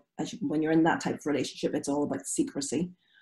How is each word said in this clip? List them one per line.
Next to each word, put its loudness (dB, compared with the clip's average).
as -6
you, -12
when 0
you're 2
in 6
that 4
type -2
of -14
relationship, -2
it's -2
all 0
about -4
secrecy. -2